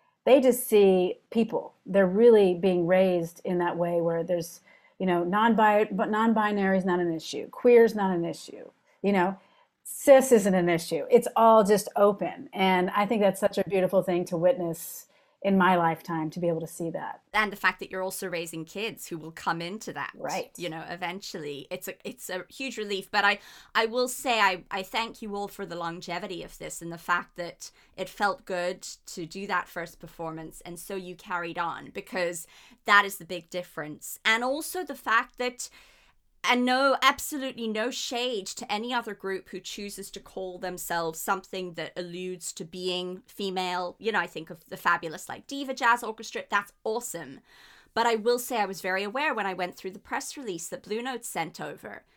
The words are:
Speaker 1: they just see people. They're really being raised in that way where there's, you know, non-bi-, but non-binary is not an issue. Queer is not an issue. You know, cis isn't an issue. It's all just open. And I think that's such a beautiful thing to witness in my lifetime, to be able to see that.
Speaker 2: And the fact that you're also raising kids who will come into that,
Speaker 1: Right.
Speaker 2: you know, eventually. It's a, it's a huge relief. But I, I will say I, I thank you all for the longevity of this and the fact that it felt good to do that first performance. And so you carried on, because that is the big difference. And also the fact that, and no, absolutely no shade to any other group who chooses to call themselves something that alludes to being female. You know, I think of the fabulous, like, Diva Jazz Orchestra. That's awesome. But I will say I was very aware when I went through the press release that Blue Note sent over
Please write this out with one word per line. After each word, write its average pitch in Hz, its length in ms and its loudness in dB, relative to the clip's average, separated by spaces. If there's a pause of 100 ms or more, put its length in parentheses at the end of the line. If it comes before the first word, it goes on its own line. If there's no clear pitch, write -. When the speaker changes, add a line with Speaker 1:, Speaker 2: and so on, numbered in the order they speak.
(240)
Speaker 1:
they 269 160 10
just 247 280 4
see 190 500 6 (120)
people. 220 440 -2 (100)
They're 190 220 4
really 202 480 8
being 180 320 2
raised 180 580 2
in 185 140 -2
that 175 180 0
way 175 240 0
where 165 240 0
there's, 175 360 -4 (380)
you 190 80 -2
know, 175 180 2
non-bi-, 214 680 4
but 196 180 -2
non-binary 208 680 2
is 185 60 0
not 180 160 2
an 170 120 0
issue. - 360 -8
Queer 240 360 8
is 220 100 2
not 190 200 0
an 170 100 -2
issue. - 460 -10 (320)
You 202 100 2
know, 190 260 2 (460)
cis 262 480 6
isn't 202 220 6
an 175 140 4
issue. 165 420 0
It's - 260 6
all 220 280 8
just 202 320 4
open. 202 580 2
And 185 360 4
I 208 140 2
think 208 160 0
that's 196 200 4
such 202 180 0
a 196 100 0
beautiful 185 340 4
thing 180 240 0
to 175 120 -4
witness 175 680 0 (380)
in 196 140 4
my 185 160 6
lifetime, 165 560 0
to - 80 -12
be 175 80 -2
able 165 140 0
to 160 80 -8
see 170 200 -8
that. 156 320 -10 (140)
Speaker 2:
And 208 160 0
the 196 60 -10
fact - 240 -2
that 170 100 -12
you're 185 100 -8
also 190 280 -6
raising 165 360 -8
kids 196 440 -10
who 170 100 -8
will 160 140 -14
come 170 280 -4
into 180 320 -10
that, 139 240 -10
Speaker 1:
Right. - 400 -6
Speaker 2:
you 175 120 -8
know, 160 200 -10
eventually. 170 800 -10
It's 185 200 -10
a, - 60 -10 (140)
it's - 220 -14
a 185 180 -8
huge 262 300 -10
relief. 202 320 -6
But 202 140 2
I, 202 160 -2 (340)
I 226 120 4
will 247 200 0
say 247 340 -2
I, 190 300 2
I 190 140 -6
thank 220 360 -8
you 208 140 -10
all 202 140 -6
for 196 180 -12
the 170 80 -10
longevity 175 680 -8
of 165 140 -18
this 156 220 -12
and 165 120 -10
the 170 40 -10
fact 175 420 -4
that - 340 -12 (240)
it 185 120 -8
felt 196 360 -2
good 180 380 -4 (240)
to 170 200 -10
do 196 220 -10
that 180 180 -2
first 175 320 -12
performance. 160 640 -12
And 175 140 -14
so - 160 -12
you 180 220 -10
carried 175 420 -8
on, 156 340 -8
because 180 540 -6 (380)
that 208 200 4
is 196 120 -8
the 165 80 -16
big 175 260 -10
difference. 156 760 -10
And 226 200 0
also 311 400 -6
the 285 100 -10
fact 233 440 -2
that, 247 300 -6 (760)
and 247 200 2
no, 262 380 4
absolutely 262 640 -2
no 220 240 -4
shade 240 560 -6
to - 240 -10
any 226 200 -6
other 226 220 -6
group 190 360 -8
who 202 100 -12
chooses 202 500 -12
to - 80 -16
call 185 400 -12
themselves 170 640 -6
something 190 540 -6
that 160 220 -8
alludes 180 580 -10
to 185 100 -12
being 180 640 -6
female. 185 720 -4
You 220 100 -4
know, 196 80 0
I 175 80 0
think 165 240 -14
of 170 80 -16 (100)
the 185 80 -12
fabulous, 170 520 -2
like, - 180 -14
Diva 277 260 -8
Jazz 240 300 2
Orchestra. 220 480 -10
That's 202 220 -4 (100)
awesome. 170 600 -8 (520)
But 233 140 2
I 226 80 4
will 240 240 2
say 247 160 -4
I 208 100 0
was 190 140 -10
very 190 240 -2
aware 277 280 -2
when 214 140 -2
I 185 80 -4
went 180 220 -4
through 185 160 -10
the 190 80 -18
press - 360 -8
release 202 300 -8
that 175 160 -10
Blue 214 180 -6
Note 247 240 -8
sent - 360 -8
over 156 420 -12 (140)